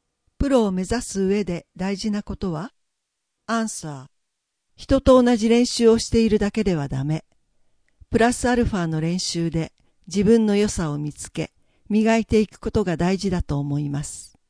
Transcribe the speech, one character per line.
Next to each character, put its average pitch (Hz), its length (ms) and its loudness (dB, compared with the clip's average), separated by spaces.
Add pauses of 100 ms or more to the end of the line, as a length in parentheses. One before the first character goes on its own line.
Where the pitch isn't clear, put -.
(380)
プ 277 120 0
ロ 240 160 4
を 196 40 0
目 185 120 -4
指 226 180 -4
す 196 220 -6
上 196 220 0
で 175 220 -8 (100)
大 190 200 -4
事 214 140 -4
な 208 120 -4
こ - 140 -10
と 190 160 -6
は？ 160 220 -10 (720)
ア 226 140 -2
ン 226 100 -4
サ - 180 -12
ー。 139 180 -14 (680)
人 269 240 0
と 254 220 6
同 247 120 4
じ 220 140 0
練 240 160 6
習 233 240 2
を 226 100 6
し - 120 -6
て 226 160 4
い - 20 2
る 208 100 2
だ 208 120 0
け 220 120 -4
で 190 140 0
は 143 120 -4
ダ 135 160 -4
メ。 156 200 -4 (880)
プ 233 80 0
ラ 233 160 4
ス - 120 -4
ア 240 80 2
ル 240 120 2
フ 220 100 -2
ァ 175 80 -2
の 160 160 -2
練 170 180 -2
習 170 320 -4
で 160 220 -4 (340)
自 185 180 -2
分 226 200 4
の 208 100 0
良 208 140 2
さ 165 220 -4
を 147 80 -6
見 147 160 -8
つ - 180 -16
け、 - 220 -10 (340)
磨 220 300 2
い 220 80 -2
て 220 140 4
い 214 60 0
く - 140 -20
こ - 100 -8
と 214 140 0
が 170 140 -2
大 180 180 0
事 185 140 -2
だ 175 120 -2
と 143 160 -4
思 143 200 -4
い 147 100 -4
ま 143 160 -6
す。 - 320 -16 (140)